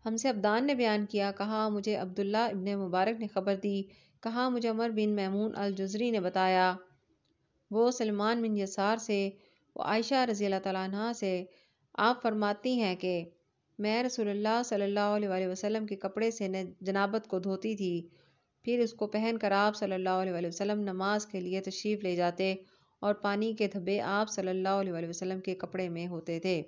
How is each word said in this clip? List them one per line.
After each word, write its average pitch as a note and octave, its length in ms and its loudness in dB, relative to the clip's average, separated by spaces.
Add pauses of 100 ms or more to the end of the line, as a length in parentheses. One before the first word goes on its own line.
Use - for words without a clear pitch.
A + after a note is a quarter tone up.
हमसे A3+ 240 0
अब्दान G#3+ 360 2
ने C#4+ 120 2
बयान G#3+ 300 4
किया, G3+ 260 0
कहा, G#3+ 380 -2
मुझे G#3 260 0
अब्दुल्ला G3+ 520 0
इब्ने G3 280 -2
मुबारक G3 420 0
ने A3 100 -6
खबर G3 300 0
दी, G3+ 180 0 (460)
कहा, A#3+ 280 0
मुझे A#3+ 180 0
उमर A3+ 220 0
बिन G#3+ 200 2
मैमून G3+ 420 0
अल G3+ 220 -2
जुज़री G3+ 360 -2
ने A3 100 2
बताया, F#3 460 4 (1040)
वो A3+ 200 4
सलमान A3 520 0
बिन A3 140 0
यसार G3+ 420 0
से, G#3+ 180 -2 (600)
वो - 80 -6
आयशा A3+ 400 2
रज़ी G#3 200 0
अल्लाह G3 160 2
तआला F#3+ 240 -2
अन्हा G3+ 280 -2
से, G3+ 180 -2 (680)
आप A#3+ 240 4
फरमाती G#3+ 560 0
हैं F#3+ 180 2
कि F#3 160 -2 (680)
मैं G#3+ 240 0
रसूलुल्लाह A3 600 0
सल्लल्लाहु G#3 540 0
अलैहि F#3+ 300 0
वसल्लम G#3 400 -2
के G#3 100 -6
कपड़े G#3 340 -2
से G#3+ 180 -4
न-, F#3 340 -4
जनाबत G3 440 0
को F#3+ 140 -2
धोती G3 360 -2
थी, F#3+ 160 0 (720)
फिर A#3+ 180 2
उसको A3+ 240 -2
पहनकर G#3+ 480 0
आप G#3 200 4
सल्लल्लाहु F#3 460 0
अलैहि F3+ 260 -2
वसल्लम G3+ 380 -2
नमाज G3 400 0
के G3 160 -8
लिए F#3 200 -2
तशरीफ़ G#3 420 -4
ले F3+ 140 0
जाते F3 340 2 (520)
और G#3 200 0
पानी G#3 320 0
के G#3+ 140 0
धब्बे G3 300 -2 (120)
आप G#3 260 0
सल्लल्लाहु F#3+ 440 0
अलैहि E3+ 280 -2
वसल्लम F#3 320 -4
के F#3 220 -4
कपड़े F#3 280 -4
में E3+ 180 -4
होते E3 360 -4
थे। F#3 100 2 (140)